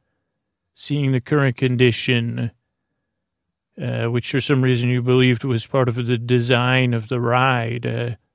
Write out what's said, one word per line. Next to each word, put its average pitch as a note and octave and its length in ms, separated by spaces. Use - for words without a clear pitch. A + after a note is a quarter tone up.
seeing C#3+ 400
the B2+ 80
current C#3 360
condition, A#2+ 960
uh, A#2+ 260
which A#2 240
for C#3 100
some C3 220
reason B2 260
you B2 140
believed B2+ 400
was B2 240
part B2+ 220
of A#2+ 180
the A#2+ 120
design B2 760
of A2 140
the B2 120
ride. A#2+ 680
Uh, A#2+ 240